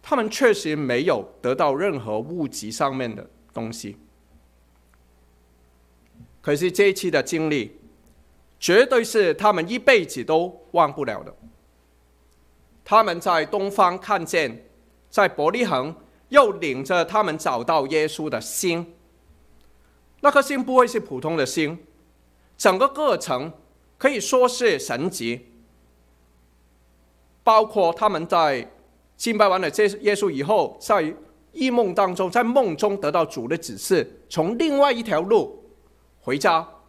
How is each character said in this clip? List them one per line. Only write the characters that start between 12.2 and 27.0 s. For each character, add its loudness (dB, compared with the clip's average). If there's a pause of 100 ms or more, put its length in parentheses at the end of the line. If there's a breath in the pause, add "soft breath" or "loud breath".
他 4
们 -2
在 0
东 -4
方 2
看 -4
见， -2 (460)
在 2
伯 0
利 0
恒 -4 (340 soft breath)
又 6
领 -4
着 2
他 0
们 -2
找 -4
到 0
耶 0
稣 -6
的 -4
星。 -4 (1300)
那 4
颗 4
星 -2
不 0
会 6
是 -4
普 -8
通 -2
的 2
星， -2 (760)
整 2
个 2
过 0
程 -6 (460)
可 0
以 0
说 2
是 0
神 -4
迹。 -6 (2000)